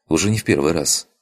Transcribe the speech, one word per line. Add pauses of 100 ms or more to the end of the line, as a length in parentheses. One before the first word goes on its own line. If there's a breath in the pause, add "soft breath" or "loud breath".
Уже
не
в
первый
раз. (160)